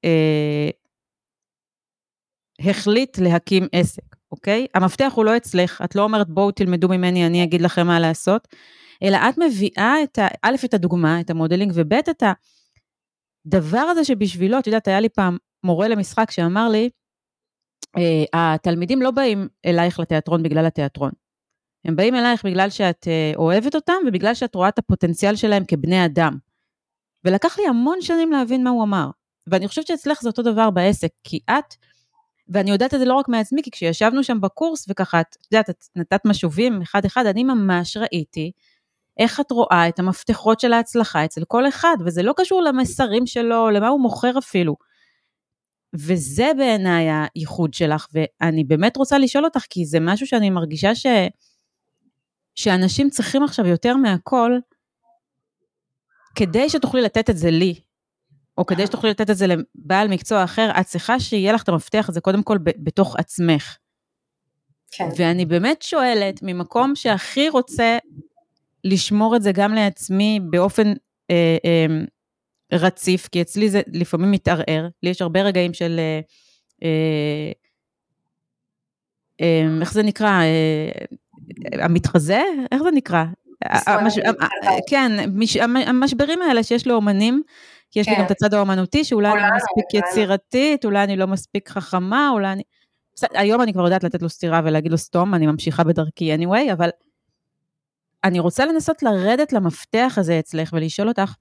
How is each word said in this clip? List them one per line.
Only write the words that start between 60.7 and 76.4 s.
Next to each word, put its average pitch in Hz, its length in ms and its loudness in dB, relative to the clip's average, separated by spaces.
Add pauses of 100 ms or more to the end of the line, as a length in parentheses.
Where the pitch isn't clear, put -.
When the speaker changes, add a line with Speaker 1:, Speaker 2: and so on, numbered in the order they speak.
Speaker 1:
את 190 60 0
צריכה 226 340 -4
שיהיה 208 340 0
לך 226 100 -2
את - 60 -2
המפתח 202 400 -2
הזה 165 120 -6
קודם 196 220 0
כל 214 140 0
ב-, 160 260 -2
בתוך 180 320 0
עצמך. 165 600 -2 (1160)
Speaker 2:
כן. 175 260 -6
Speaker 1:
ואני 175 280 0
באמת 180 360 0
שואלת, 220 600 -2
ממקום 190 540 -2
שהכי 262 540 -2
רוצה 240 480 0 (840)
לשמור 208 520 2
את 233 60 2
זה 202 100 0
גם 202 220 0
לעצמי 208 640 0 (100)
באופן, 196 440 2 (380)
אה, 165 340 4
אה, 165 200 4 (880)
רציף, 180 540 0
כי 175 140 -2
אצלי 208 280 0
זה 196 120 0 (120)
לפעמים 175 380 0
מתערער, 160 560 -2 (160)
לי 175 60 0
יש 180 120 -4
הרבה 175 200 0
רגעים 180 320 0
של... 170 260 -4
אה, 156 200 -2 (640)